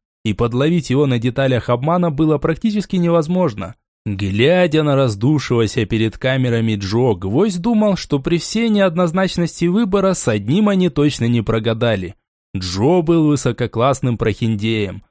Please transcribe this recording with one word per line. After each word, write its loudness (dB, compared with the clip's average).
и 0
подловить 0
его 2
на 2
деталях 0
обмана 0
было 2
практически -2
невозможно. 0
Глядя 2
на 2
раздувшегося 0
перед 0
камерами 0
Джо, 0
Гвоздь -2
думал, 2
что -2
при 0
всей -2
неоднозначности 0
выбора 0
с -2
одним 2
они 2
точно 0
не 2
прогадали. -2
Джо 0
был 2
высококлассным 0
прохиндеем, -2